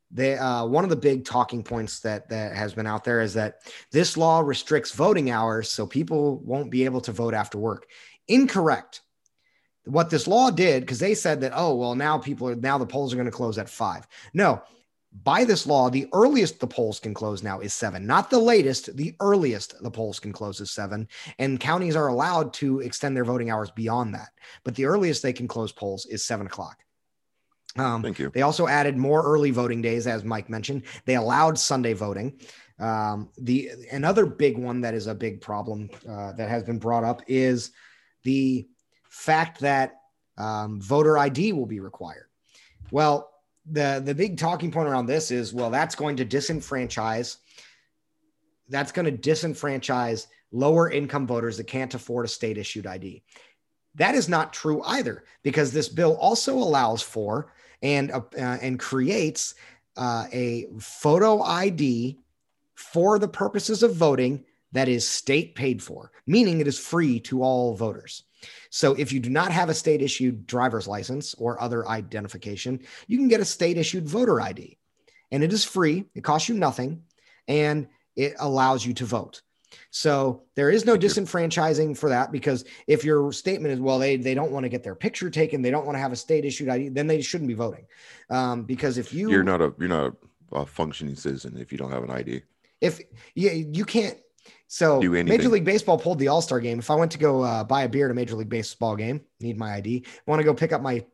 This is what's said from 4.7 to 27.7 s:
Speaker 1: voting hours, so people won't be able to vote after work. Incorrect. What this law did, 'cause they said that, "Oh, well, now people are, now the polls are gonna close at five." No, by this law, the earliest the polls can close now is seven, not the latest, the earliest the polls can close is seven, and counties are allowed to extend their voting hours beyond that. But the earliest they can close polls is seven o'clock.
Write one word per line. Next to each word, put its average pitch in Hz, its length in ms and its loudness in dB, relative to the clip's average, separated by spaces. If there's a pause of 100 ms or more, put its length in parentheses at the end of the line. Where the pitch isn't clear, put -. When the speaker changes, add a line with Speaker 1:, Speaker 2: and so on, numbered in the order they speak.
Speaker 1:
voting 165 400 4
hours, 110 380 0
so 107 180 -4
people 147 520 0
won't 135 300 -6
be 127 160 2
able 127 160 -2
to - 100 -8
vote 117 220 -2
after 104 240 -4
work. 107 300 -4 (400)
Incorrect. 196 760 2 (840)
What 160 240 2
this 160 180 0
law 240 240 4
did, 156 340 4
'cause 120 140 -6
they 196 160 2
said 156 260 0
that, 131 140 -2
"Oh, 165 200 2
well, 120 200 -2
now 151 220 0
people 135 320 -6
are, 120 60 -2
now 131 220 0
the 127 80 0
polls 135 280 -4
are 123 40 -2
gonna 123 140 -2
close 113 260 -4
at 101 100 -6
five." - 400 -6 (260)
No, 160 280 4 (640)
by 175 200 4
this 220 220 2
law, 131 240 4
the 135 240 -2
earliest 226 460 4
the 127 80 -2
polls 110 320 -2
can 107 140 -6
close 104 280 -4
now 98 180 -6
is 101 140 -8
seven, 95 320 -4
not 147 240 2
the 254 100 6
latest, 202 560 4
the 156 240 -6
earliest 175 640 2
the 117 80 -6
polls 107 300 -6
can 104 140 -10
close 101 280 -8
is 98 100 -10
seven, 107 360 -8 (320)
and 131 200 0
counties 160 360 0
are 151 140 2
allowed 151 440 0
to 135 280 0
extend 131 360 -4
their 123 80 0
voting 120 240 -2
hours 107 220 -4
beyond 113 420 -2
that. - 160 -12 (340)
But 123 120 -6
the 135 100 0
earliest 175 380 2
they 127 100 0
can 123 140 -6
close 110 240 -4
polls 98 340 -8
is - 180 -8
seven 104 220 -4
o'clock. 87 380 -12 (920)